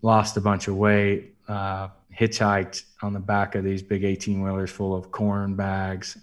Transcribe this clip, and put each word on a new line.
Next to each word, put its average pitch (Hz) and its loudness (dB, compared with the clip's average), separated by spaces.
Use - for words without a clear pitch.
lost 110 4
a - 2
bunch 98 2
of 98 -2
weight, 101 2
uh, 98 -6
hitchhiked 101 0
on 104 -4
the 101 -6
back 101 0
of 95 -2
these 95 -2
big 98 -2
eighteen 98 -2
wheelers 95 -2
full 95 -2
of 90 -10
corn 101 0
bags 95 -4